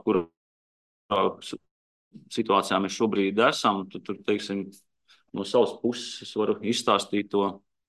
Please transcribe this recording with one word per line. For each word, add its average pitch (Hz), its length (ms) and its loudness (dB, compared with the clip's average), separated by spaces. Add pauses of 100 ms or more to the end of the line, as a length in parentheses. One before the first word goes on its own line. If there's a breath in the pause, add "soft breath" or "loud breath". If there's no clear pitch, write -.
kurā 92 260 0 (2000)
situācijā 98 520 2
mēs 95 140 -4
šobrīd 101 440 2
esam. 107 480 2
Tad - 180 -14
tur, 98 160 -8
teiksim, 101 440 -4 (680 soft breath)
no 98 140 -6
savas 117 320 4
puses - 460 -6
es - 100 -12
varu 107 260 0
izstāstīt 104 680 0
to, 101 180 2 (400)